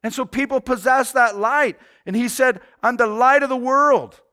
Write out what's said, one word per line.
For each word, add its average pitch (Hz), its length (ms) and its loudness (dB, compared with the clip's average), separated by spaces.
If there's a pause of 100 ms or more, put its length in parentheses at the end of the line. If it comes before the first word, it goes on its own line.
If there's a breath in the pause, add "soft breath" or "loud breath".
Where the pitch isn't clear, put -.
And 226 80 -6
so 262 140 -6
people 269 340 -4
possess 254 540 -2
that 233 240 2
light. 233 400 0 (300 soft breath)
And 190 80 -6
he 240 120 0
said, 254 320 0 (220 soft breath)
"I'm 240 160 -2
the 233 80 2
light 254 380 2
of 262 60 -4
the 262 60 -2
world 254 640 2 (140)